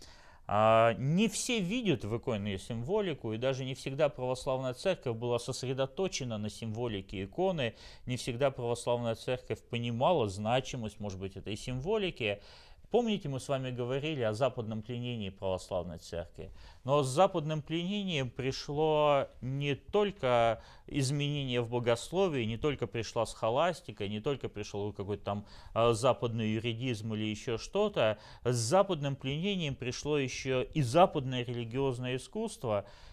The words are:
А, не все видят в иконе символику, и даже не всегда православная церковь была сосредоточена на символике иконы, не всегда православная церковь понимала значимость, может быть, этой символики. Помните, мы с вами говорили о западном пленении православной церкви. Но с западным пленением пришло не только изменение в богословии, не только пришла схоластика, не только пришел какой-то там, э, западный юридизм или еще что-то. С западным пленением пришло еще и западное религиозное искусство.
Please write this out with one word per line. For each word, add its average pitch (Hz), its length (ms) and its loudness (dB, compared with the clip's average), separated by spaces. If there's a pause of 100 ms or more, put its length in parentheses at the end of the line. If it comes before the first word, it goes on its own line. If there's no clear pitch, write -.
(480)
А, 113 500 8
не 170 300 4
все - 300 -2
видят 190 460 0
в 107 120 -2
иконе 104 420 -2
символику, 135 760 -2
и 110 60 -2
даже 131 260 0
не 131 100 -6
всегда 143 340 0
православная 131 640 -2
церковь 135 420 -2
была 120 220 0
сосредоточена 131 1000 -2
на 107 120 -4
символике 107 720 -4
иконы, 151 500 0 (320)
не 123 100 -2
всегда 131 360 0
православная 120 640 0
церковь - 460 -4
понимала 120 640 2
значимость, 110 720 -2
может 98 180 -6
быть, 95 180 -8
этой 98 200 -6
символики. 131 840 -2 (500)
Помните, 220 380 2
мы 135 120 -4
с - 80 -14
вами 131 240 0
говорили 131 500 -2
о 107 100 2
западном 113 480 0
пленении 120 500 -6
православной 92 680 -4
церкви. - 540 -10 (320)
Но 143 180 4
с 131 60 0
западным 156 520 2
пленением 170 720 -2
пришло 147 960 2 (140)
не 139 340 -2
только 123 880 4 (240)
изменение 143 760 0
в 110 60 -2
богословии, 123 760 2
не 110 120 -2
только 127 300 0
пришла 113 400 -2
схоластика, 120 800 0
не 107 140 -4
только 135 280 -2
пришел 104 440 -6
какой-то 98 320 -6
там, 104 220 -4 (280)
э, 117 200 6
западный 113 580 2
юридизм 113 600 -2
или 107 100 -2
еще 110 340 -2
что-то. 175 600 0 (260)
С 123 120 2
западным 143 600 2
пленением 156 580 -2
пришло 127 420 -2
еще 131 460 0
и - 180 -2
западное 131 640 4
религиозное 123 720 -2
искусство. 127 680 -4 (260)